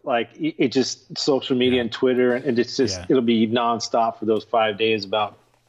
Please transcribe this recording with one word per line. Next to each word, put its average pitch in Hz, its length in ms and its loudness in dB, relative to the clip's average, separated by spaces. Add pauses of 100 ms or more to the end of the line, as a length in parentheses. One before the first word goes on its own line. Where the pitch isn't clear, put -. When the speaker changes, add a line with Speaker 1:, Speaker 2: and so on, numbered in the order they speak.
Speaker 1:
like, 117 260 -2 (100)
it, 156 180 -4
it 147 140 2
just - 480 -2
social 135 360 0
media 123 200 2
Speaker 2:
Yeah. 123 60 2
Speaker 1:
and 113 100 -4
Twitter, 127 420 2
and 123 240 -2
it's - 200 0
just, 101 240 0
Speaker 2:
Yeah. - 80 -14
Speaker 1:
it'll 131 120 4
be 117 260 2
nonstop 117 720 0
for - 80 -8
those 107 180 0
five 110 360 0
days 110 260 0
about 104 320 -4 (320)